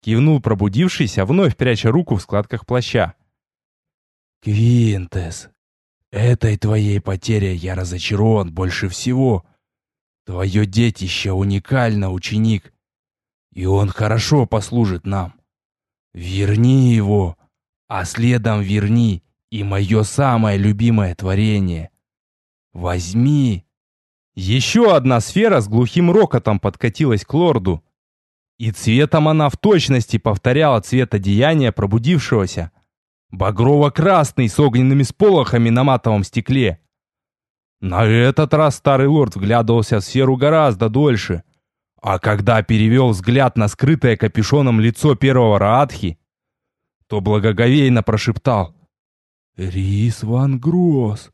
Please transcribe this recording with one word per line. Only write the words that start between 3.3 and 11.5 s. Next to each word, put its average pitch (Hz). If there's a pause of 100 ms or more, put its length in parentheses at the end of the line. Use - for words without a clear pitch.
«Квинтес, 104 (640)
этой 113
твоей 104
потерей 95
я 92
разочарован 92
больше 92
всего. 123 (800)
Твое 95
детище 98
уникально, 101